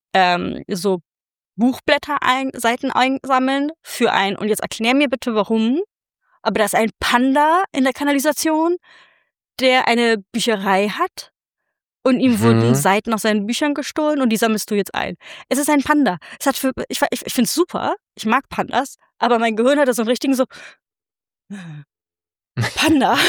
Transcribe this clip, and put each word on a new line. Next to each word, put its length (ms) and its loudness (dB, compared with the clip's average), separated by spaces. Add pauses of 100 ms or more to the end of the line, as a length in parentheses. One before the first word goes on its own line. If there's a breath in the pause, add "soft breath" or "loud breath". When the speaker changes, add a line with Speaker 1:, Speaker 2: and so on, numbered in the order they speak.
(120)
Speaker 1:
ähm, 540 0
so 320 -2 (560)
Buchblätter 680 0
ein-, 320 0
Seiten 360 -2
einsammeln 800 0 (120)
für 300 0
ein, 240 0
„Und 120 -4
jetzt 120 0
erklär 360 -2
mir 120 2
bitte, 280 -4
warum.“ 440 0 (640)
Aber 160 -2
da 60 2
ist 100 -2
ein 240 2
Panda 640 2 (100)
in 120 0
der 80 2
Kanalisation, 840 0 (840 soft breath)
der 260 4
eine 320 2 (140)
Bücherei 560 0
hat. 420 -6 (760)
Und 160 4
ihm 140 4
Speaker 2:
Mhm. 60 0
Speaker 1:
wurden 340 4
Seiten 380 0
aus 100 -2
seinen 220 0
Büchern 300 -2
gestohlen 480 -2
und 80 2
die 80 2
sammelst 320 -2
du 60 -2
jetzt 180 -4
ein. 220 -4 (340 loud breath)
Es 80 2
ist 100 0
ein 140 2
Panda. 340 2 (240 loud breath)
Es 60 -4
hat 100 0
für, 160 -2 (160)
ich, 220 -4
ich, 160 -6
ich 80 -8
find's 180 0
super. 440 -2 (180)
Ich 100 -14
mag 240 0
Pandas. 480 -4 (220)
Aber 200 2
mein 180 0
Gehirn 220 2
hatte 140 2
so 100 -2
einen 60 -2
richtigen 260 0
so 100 2 (2250 loud breath)
Panda. 400 2 (120)